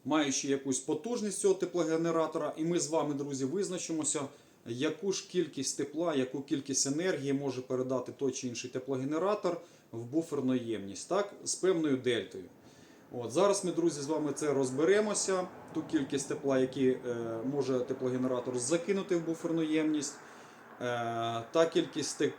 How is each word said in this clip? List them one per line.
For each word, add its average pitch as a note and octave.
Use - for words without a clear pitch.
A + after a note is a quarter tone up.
маючи C#3+
якусь C3+
потужність G3+
цього G3
теплогенератора, D#3+
і D#3+
ми E3+
з C#3+
вами, D3
друзі, C#3
визначимося, E3
яку D#3
ж -
кількість D3
тепла, D#3
яку C3+
кількість C3+
енергії C#3+
може C3+
передати B2+
той C3
чи B2+
інший A#2+
теплогенератор D#3
в A#2
буферну C3
ємність, G#2
так? G3
З -
певною E3
дельтою. A#2
От, A#2+
зараз G3
ми, F3
друзі, D#3
з C#3
вами D3+
це D3
розберемося, F#3
ту D#3+
кількість C#3
тепла, C3+
яку, C3
е, A#2
може C3
теплогенератор B2+
закинути E3+
в E3+
буферну E3
ємність, D#3
е, A#2
та E3
кількість D3+
те-, C#3+